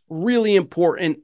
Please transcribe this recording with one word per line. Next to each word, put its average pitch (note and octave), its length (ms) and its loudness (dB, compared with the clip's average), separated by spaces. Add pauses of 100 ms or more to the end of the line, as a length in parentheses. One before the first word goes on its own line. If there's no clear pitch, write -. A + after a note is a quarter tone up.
really G#3 480 0
important E3 680 0